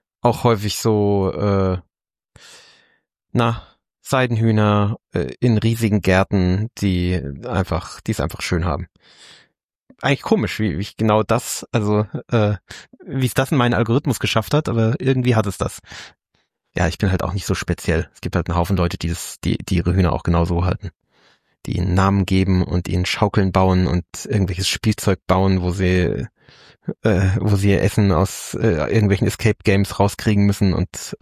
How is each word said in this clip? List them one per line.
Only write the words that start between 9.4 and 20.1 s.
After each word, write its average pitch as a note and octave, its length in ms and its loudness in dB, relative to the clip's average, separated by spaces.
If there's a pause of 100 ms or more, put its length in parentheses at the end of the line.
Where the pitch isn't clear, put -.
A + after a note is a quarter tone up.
Eigentlich C#3 200 0
komisch, D3 380 0
wie, F#2 160 -2
wie F#2+ 60 -4
ich - 140 -12
genau G#2+ 260 4
das, - 500 -2
also, G#2 340 2 (220)
äh, G#2+ 260 2 (520)
wie C#3 200 -2
es - 80 -2
das C3+ 180 0
in D#3 60 2
meinen A#2+ 160 2
Algorithmus A#2 460 0
geschafft - 320 -2
hat, D3 160 0
aber A2+ 320 0
irgendwie B2+ 360 0
hat G#2+ 100 0
es G2 100 -6
das. - 220 -6 (1000)
Ja, F2 120 2
ich E2 100 -6
bin F#2+ 120 0
halt F#2 120 0
auch - 100 -4
nicht G2 140 -6
so F#2+ 80 0
speziell. - 580 -2
Es - 80 -20
gibt - 160 -4
halt E2+ 140 -2
einen E2+ 80 0
Haufen F2 180 0
Leute, F2 220 -2
die E2+ 100 -4
das, - 340 -8
die, - 140 0
die - 200 -2
ihre F2 180 0
Hühner F2+ 180 4